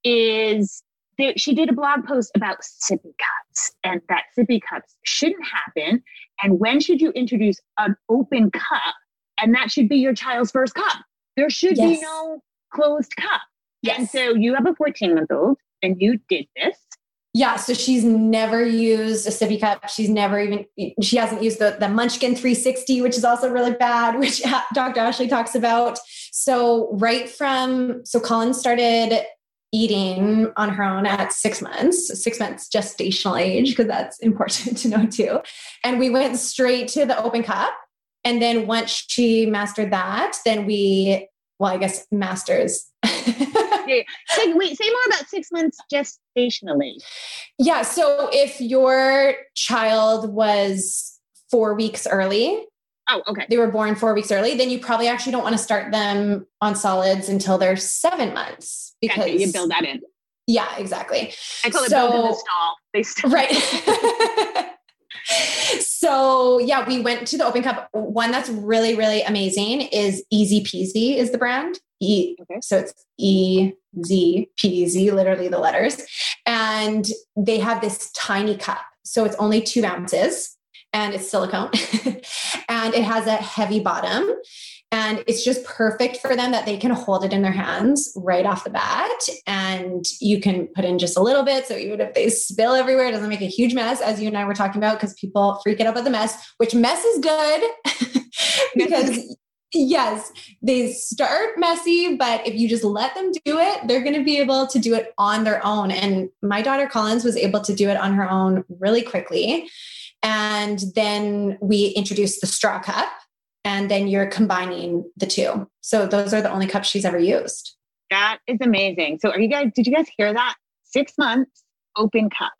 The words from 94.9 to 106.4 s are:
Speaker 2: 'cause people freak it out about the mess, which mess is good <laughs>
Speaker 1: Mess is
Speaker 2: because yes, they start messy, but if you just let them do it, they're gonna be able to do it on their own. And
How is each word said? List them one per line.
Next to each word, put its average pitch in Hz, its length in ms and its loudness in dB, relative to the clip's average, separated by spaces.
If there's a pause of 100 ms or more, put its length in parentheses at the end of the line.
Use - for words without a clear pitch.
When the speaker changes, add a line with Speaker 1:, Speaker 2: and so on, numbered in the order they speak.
Speaker 2:
'cause 208 160 -4
people 202 480 0
freak 214 180 0
it 220 60 4
out 226 60 0
about 240 120 -4
the 269 60 2
mess, 220 460 -4
which 226 160 0
mess 254 300 2
is 453 160 2
good 311 420 2 (240)
<laughs> - 400 -4 (500)
Speaker 1:
Mess - 160 2
is 262 260 2
Speaker 2:
because - 180 -10 (380)
yes, 262 580 0 (300)
they 247 320 2
start 370 640 -2
messy, 339 580 2
but 233 320 -2
if 233 80 -4
you 226 140 2
just 226 140 0
let 214 320 -2
them 381 160 -2 (120)
do 294 160 0
it, 359 280 0
they're 247 160 2
gonna 285 200 0
be 285 140 2
able 269 300 2
to 269 120 0
do 226 140 2
it 226 240 -2
on 208 260 2
their 214 220 0
own. 208 260 0
And 190 380 0 (120)